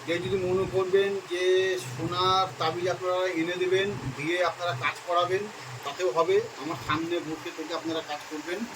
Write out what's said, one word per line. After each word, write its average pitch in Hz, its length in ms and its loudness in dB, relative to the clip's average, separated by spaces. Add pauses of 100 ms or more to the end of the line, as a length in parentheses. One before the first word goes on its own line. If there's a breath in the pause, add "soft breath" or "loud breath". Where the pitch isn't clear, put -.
কেউ 170 200 0
যদি 190 140 0 (100)
মনে 185 160 2 (100)
করবেন 190 360 4 (220)
যে 180 120 0 (480)
সোনার 180 540 2 (140)
তাবিজ 175 340 0
আপনারা 180 260 0 (200)
এনে 175 220 0
দেবেন, 190 260 4 (280)
দিয়ে 156 200 0 (140)
আপনারা 175 220 -2 (120)
কাজ 147 120 -2 (120)
করাবেন, 175 340 2 (420)
তাতেও 180 340 0
হবে। 180 180 6 (260)
আমার 151 240 -4
সামনে 165 300 0 (120)
বসে 160 280 -8
থেকে 160 220 -8
আপনারা 160 220 -4 (100)
কাজ 147 100 -4 (100)
করবেন 156 280 -6 (180)